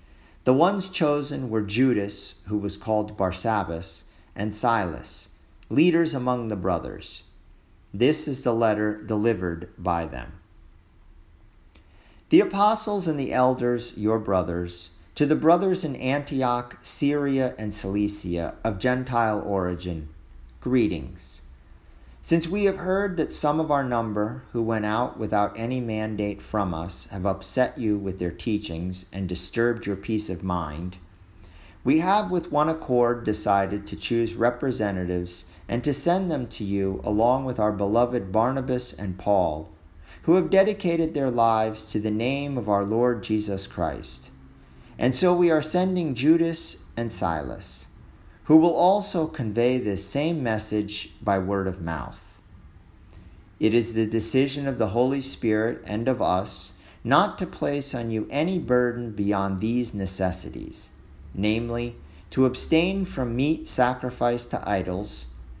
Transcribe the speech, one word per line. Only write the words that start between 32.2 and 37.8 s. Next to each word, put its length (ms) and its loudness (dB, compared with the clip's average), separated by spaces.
with 200 -2
one 160 2
accord 580 2
decided 600 0
to 100 -8
choose 380 -2
representatives 1120 -2
and 160 -2
to 100 0
send 380 0
them 160 -4
to 160 -8
you 400 0
along 420 4
with 140 -4
our 120 4
beloved 600 2